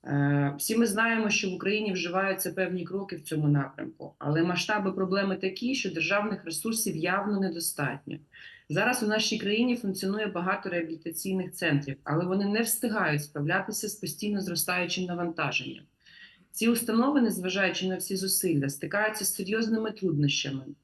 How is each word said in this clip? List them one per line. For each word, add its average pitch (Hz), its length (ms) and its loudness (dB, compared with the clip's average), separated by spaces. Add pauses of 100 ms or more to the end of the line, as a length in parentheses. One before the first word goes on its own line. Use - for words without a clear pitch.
Е, 143 520 2
всі 220 200 0
ми 233 80 6
знаємо, 220 440 2
що 202 200 2
в 180 40 -4
Україні 208 400 0
вживаються 180 580 0
певні 180 320 -2
кроки 190 320 -6
в 151 60 -10
цьому 151 260 0
напрямку, - 720 0
але 156 240 2
масштаби 190 480 0
проблеми 190 440 0
такі, 214 400 -2
що 196 160 -2
державних 196 540 -2
ресурсів 196 500 -2
явно 196 440 0
недостатньо. 160 800 -2 (520)
Зараз 220 340 2
у 214 40 2
нашій 214 300 2
країні 233 380 2
функціонує 196 520 -2
багато 185 420 -2
реабілітаційних 170 840 -4
центрів, 143 500 0
але 160 220 0
вони 190 200 2
не 208 160 2
встигають 196 640 0
справлятися 190 680 -2
з - 60 -8
постійно 208 460 -2
зростаючим 180 640 -2
навантаженням. 160 800 -2 (680)
Ці 226 180 2
установи, 240 520 4
незважаючи 185 680 2
на 185 100 0
всі - 180 -4
зусилля, 175 540 2
стикаються 202 560 -2
з - 100 -2
серйозними 220 560 0
труднощами 143 720 0 (200)